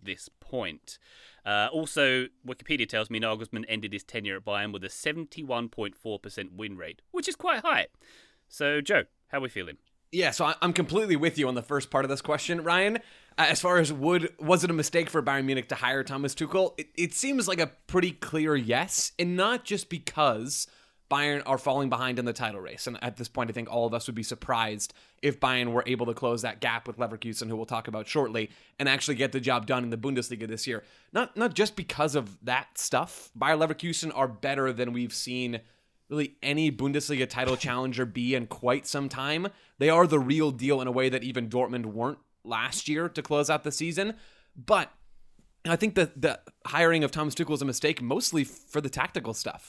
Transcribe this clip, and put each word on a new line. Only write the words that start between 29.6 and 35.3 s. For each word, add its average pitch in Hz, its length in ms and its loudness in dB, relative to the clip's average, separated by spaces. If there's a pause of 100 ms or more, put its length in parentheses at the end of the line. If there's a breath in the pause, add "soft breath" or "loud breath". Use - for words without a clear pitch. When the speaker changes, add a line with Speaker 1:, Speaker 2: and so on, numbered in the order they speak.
Speaker 2:
done 127 160 0
in 120 80 -4
the 113 80 -4
Bundesliga 120 480 -4
this 110 200 -8
year. 117 160 -6 (300 soft breath)
Not, 226 240 -2
not 220 160 0
just 208 240 2
because 151 380 -2
of 107 300 -2
that 123 340 -2
stuff. - 580 -2
Bayer 143 200 4
Leverkusen 156 580 0
are 131 140 2
better 135 440 0
than 120 220 -2
we've 120 180 -2
seen 123 480 -4 (480 soft breath)